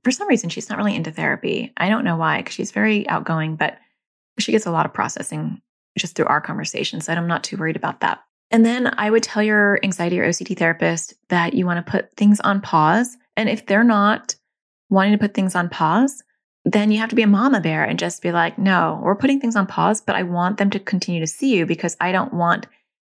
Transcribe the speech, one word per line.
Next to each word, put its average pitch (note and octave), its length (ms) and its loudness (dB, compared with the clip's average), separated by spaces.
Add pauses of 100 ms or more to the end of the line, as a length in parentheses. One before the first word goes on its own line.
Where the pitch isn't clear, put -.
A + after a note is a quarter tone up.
For B3 60 2
some G#4 160 -4
reason, A3+ 220 0
she's - 200 -10
not G3+ 100 -6
really G3+ 180 0
into D#3+ 160 -6
therapy. - 640 -4
I F#3 120 0
don't A3 160 0
know E3+ 120 0
why, D#3+ 260 -2
'cause - 120 -12
she's - 180 -8
very G#3 360 0
outgoing, D#3+ 480 -4
but - 220 -2 (600)
she - 140 -2
gets G#3+ 140 2
a F3 40 -4
lot D#3+ 160 0
of - 80 -10
processing D#3+ 680 -6 (380)
just - 180 -8
through - 100 0
our D3 140 2
conversations, - 640 -8
so E3 80 -6
I'm E3+ 140 -2
not E3+ 180 -2
too - 120 -10
worried D#3+ 200 -4
about - 240 -6
that. - 200 -2 (300)
And A3+ 140 6
then A#3+ 220 0 (120)
I G#3 120 0
would A3+ 120 4
tell G#3+ 200 -2
your G#3 400 4
anxiety F3+ 360 -2
or - 60 0
O E3+ 60 2
C F3 140 -4
D F#3 100 -6
therapist E3 600 -2 (140)
that E3+ 260 0
you F3+ 120 0
wanna F3 160 -2
put - 340 -4
things G#3 240 6
on G3 200 0
pause. F3+ 560 2 (200)
And A3 120 -2
if A#3 180 -4
they're G#3 180 4
not G#3+ 500 2 (540)
wanting F#3+ 240 4
to G#3 60 4
put G3+ 160 0
things F#3 200 -2
on F3 140 0
pause, F#3+ 540 0 (420)
then G#3 260 2
you G#3+ 80 2
have A#3 120 -2
to A#3 60 0
be A3+ 60 4
a G#3+ 60 4
mama G#3+ 320 4
bear D#3+ 240 0
and E3+ 140 -2
just E3+ 240 -6
be F3 100 -2
like, E3+ 260 0
"No, F3 440 2
we're G3 120 2
putting C#4 260 2
things A#3 160 -2
on F#3+ 100 2
pause, F#3+ 340 0
but - 160 -2
I F#3 60 -2
want F3 340 -2
them G3 140 2
to G3 100 -4
continue F3+ 400 -2
to D#3+ 60 -4
see C4 280 0
you E3 120 2
because E3 340 -4
I F3+ 120 0
don't - 200 -2
want," F3 340 0 (480)